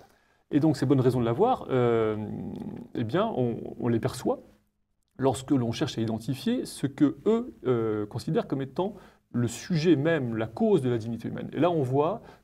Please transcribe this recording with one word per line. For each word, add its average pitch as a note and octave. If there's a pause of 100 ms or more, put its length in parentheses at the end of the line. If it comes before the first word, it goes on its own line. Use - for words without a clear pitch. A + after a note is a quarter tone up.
(520)
Et D3+
donc D#3
ces -
bonnes C3+
raisons B2+
de A#2+
l'avoir, F3+
euh, A#2 (760)
eh B2
bien, D#3+ (100)
on, A#2+ (240)
on B2
les A#2
perçoit G3+ (800)
lorsque C3
l'on B2
cherche B2+
à A2+
identifier C3
ce -
que - (100)
eux, A#3 (140)
euh, A2
considèrent D#3
comme C3+
étant F#3 (360)
le A#2+
sujet E3
même, C#3
la A2
cause G#3
de B2+
la A#2+
dignité A2+
humaine. -
Et -
là, E3
on D#3+
voit C#3+ (200)